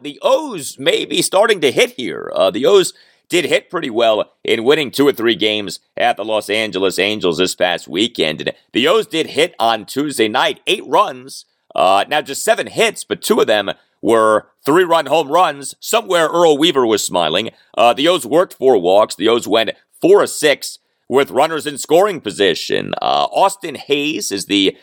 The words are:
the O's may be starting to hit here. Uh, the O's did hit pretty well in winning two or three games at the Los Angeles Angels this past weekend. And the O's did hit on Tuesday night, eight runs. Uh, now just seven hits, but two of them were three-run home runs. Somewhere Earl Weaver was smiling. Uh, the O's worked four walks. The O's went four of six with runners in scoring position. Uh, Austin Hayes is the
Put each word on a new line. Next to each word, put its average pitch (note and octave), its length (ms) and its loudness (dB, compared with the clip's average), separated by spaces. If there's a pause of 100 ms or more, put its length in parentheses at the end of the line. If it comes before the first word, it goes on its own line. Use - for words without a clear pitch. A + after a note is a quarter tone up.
the C#3+ 220 -14
O's B3 560 -4
may F#3+ 260 -2
be - 160 -2
starting G3+ 420 2
to C3 100 2
hit A#3 180 0
here. C2+ 420 -10
Uh, F#2 200 2
the A2+ 120 -4
O's F#3+ 300 4 (340)
did D#3+ 180 -2
hit - 240 -2
pretty D3 200 -6
well A2 420 0 (120)
in A2+ 200 -2
winning C#3+ 260 2
two C#3+ 180 2
or C3 40 4
three A#2 220 0
games G#2+ 460 -4 (160)
at A#2 200 0
the G2+ 80 -10
Los G#2+ 260 -4
Angeles G2 480 -2
Angels F#2 400 0
this F2+ 160 0
past F2 340 -2
weekend. D#2+ 540 -2
And D2+ 100 -6 (200)
the A#2+ 140 0
O's G#3 200 0
did D#3+ 220 -4
hit E3 300 -2
on A2+ 280 -2
Tuesday C3 420 -2
night, C3+ 380 -2
eight G3 200 -4
runs. C#3 580 -4 (300)
Uh, F#2+ 340 2
now D3 120 -2
just C3+ 240 -10
seven G#3 220 0
hits, E3+ 360 -4
but - 200 -8
two B2+ 180 0
of - 60 0
them G#2 240 0 (320)
were A2 460 2 (160)
three-run E3 420 2
home D3 220 0
runs. D3 520 -2
Somewhere F#3 480 0
Earl E3 300 4
Weaver C#3+ 280 2
was A2 180 2
smiling. F2+ 460 -2 (260)
Uh, A#2 180 4
the C3+ 120 -2
O's E3+ 200 0
worked E3 280 0
four B2 240 4
walks. F#2+ 360 2
The G2 140 -2
O's A#2 200 0
went G#2+ 240 0 (280)
four F3+ 220 6
of A#2+ 80 -2
six - 480 -2 (300)
with C3 220 0
runners D3 360 -2
in C#3+ 120 -8
scoring F3 420 2
position. D#2 800 -2
Uh, C#2 320 0
Austin E3+ 420 -2
Hayes C#3+ 560 -4
is G2 160 -6
the F#2+ 360 2